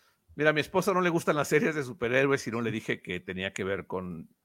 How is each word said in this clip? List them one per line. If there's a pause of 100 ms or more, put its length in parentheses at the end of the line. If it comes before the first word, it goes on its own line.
(360)
mira,
a
mi
esposa
no
le
gustan
las
series
de
superhéroes
y
no
le
dije
que
tenía
que
ver
con, (160)